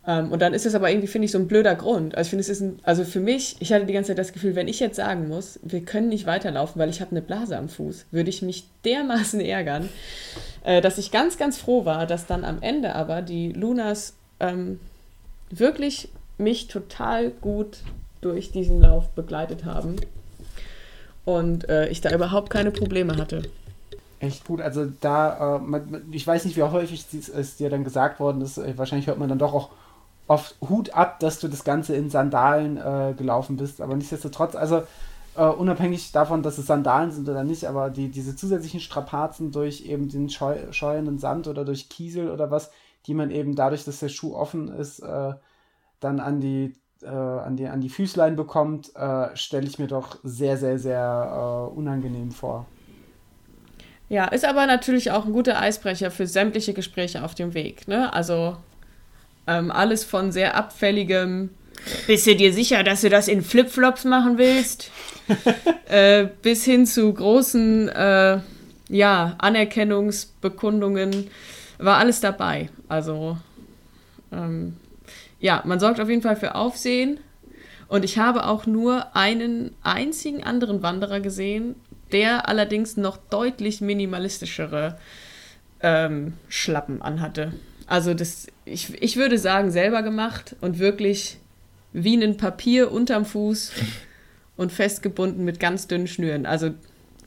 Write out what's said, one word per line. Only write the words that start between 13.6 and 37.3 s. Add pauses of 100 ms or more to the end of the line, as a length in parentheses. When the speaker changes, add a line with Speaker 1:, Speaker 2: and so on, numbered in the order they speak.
Speaker 1:
ähm, (720)
wirklich (280)
mich
total
gut (420)
durch
diesen
Lauf
begleitet
haben (1300)
und,
äh,
ich
da
überhaupt
keine
Probleme
hatte. (760)
Speaker 2:
Echt
gut,
also (160)
da,
äh,
man,
man, (100)
ich
weiß
nicht,
wie
häufig
es,
es
dir
dann
gesagt
worden
ist,
äh,
wahrscheinlich
hört
man
dann
doch
auch (580)
oft (120)
Hut
ab,
dass
du
das
Ganze
in
Sandalen,
äh,
gelaufen
bist,
aber
nichtsdestotrotz,
also, (540)
äh,
unabhängig
davon,
dass
es
Sandalen
sind
oder